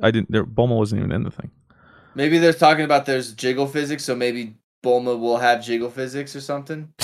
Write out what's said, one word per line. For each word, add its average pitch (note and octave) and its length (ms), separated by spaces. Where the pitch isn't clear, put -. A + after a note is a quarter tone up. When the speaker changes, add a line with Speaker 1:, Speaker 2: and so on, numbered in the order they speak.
Speaker 1:
I A2 100
didn't. A2+ 200
There, A2 140
Bulma A#2 320
wasn't G#2+ 220
even F#2 120
in F#2+ 120
the - 80
thing. - 200
Speaker 2:
Maybe D3+ 240
they're E3 140
talking D#3 320
about C#3+ 200
there's C3 280
jiggle B2+ 340
physics, C#3+ 360
so B2+ 120
maybe A#2+ 400
Bulma B2 360
will A#2 180
have A#2+ 260
jiggle A#2 260
physics C3+ 460
or C#3 60
something. D3 500